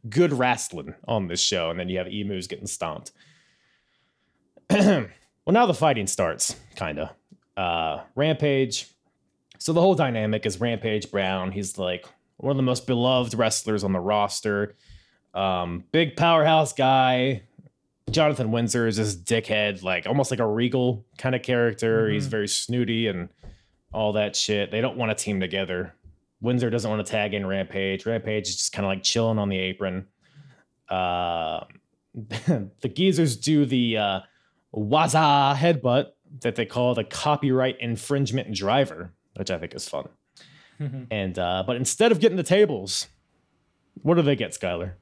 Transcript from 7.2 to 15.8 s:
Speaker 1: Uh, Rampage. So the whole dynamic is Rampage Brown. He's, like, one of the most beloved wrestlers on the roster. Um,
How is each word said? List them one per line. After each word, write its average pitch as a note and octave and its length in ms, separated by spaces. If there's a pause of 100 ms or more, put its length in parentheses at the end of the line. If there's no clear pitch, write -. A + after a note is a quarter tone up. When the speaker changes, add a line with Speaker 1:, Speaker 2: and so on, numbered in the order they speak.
Speaker 1:
Uh, E2 460 (140)
Rampage. C#3 760 (680)
So - 120
the E3 80
whole F#3 160
dynamic A2 500
is F#2 140
Rampage A2 500
Brown. F#2+ 440
He's, F#2+ 240
like, F2+ 280 (300)
one C#3 160
of C#3 60
the C3+ 60
most B2+ 220
beloved B2 480
wrestlers A2 520
on F#2+ 80
the F#2 80
roster. G#2 760 (580)
Um, F2+ 600